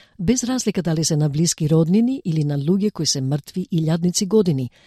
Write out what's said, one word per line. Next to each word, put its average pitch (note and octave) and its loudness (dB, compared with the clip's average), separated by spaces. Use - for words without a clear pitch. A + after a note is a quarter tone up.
без A3+ 0
разлика A#3 -2
дали D#3+ 0
се D#3 0
на D3+ 2
блиски D#3 0
роднини F#3+ 2
или D#3 0
на D3 -2
луѓе F#3 0
кои D#3+ -6
се - 0
мртви D3 -4
илјадници E3+ 0
години, F3 2